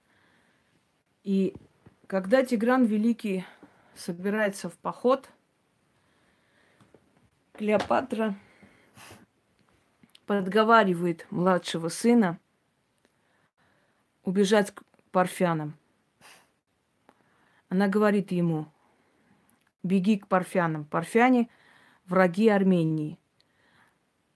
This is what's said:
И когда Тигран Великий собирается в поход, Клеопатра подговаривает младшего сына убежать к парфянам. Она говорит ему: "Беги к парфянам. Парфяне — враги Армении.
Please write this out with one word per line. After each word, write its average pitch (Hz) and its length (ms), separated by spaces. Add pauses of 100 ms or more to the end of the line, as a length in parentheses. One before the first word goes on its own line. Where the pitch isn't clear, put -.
(1200)
И 196 320 (500)
когда 196 400
Тигран 247 400
Великий 208 600 (500)
собирается 196 760
в - 80
поход, 247 500 (2250)
Клеопатра 214 840 (1900)
подговаривает 190 1040
младшего 175 580
сына 220 500 (1800)
убежать 196 460
к - 140 (280)
парфянам. 170 640 (2000)
Она 196 180
говорит 208 440
ему: 165 360 (1120)
"Беги 196 380
к - 80
парфянам. 170 580
Парфяне — 233 640 (560)
враги 185 440
Армении. 165 680 (1200)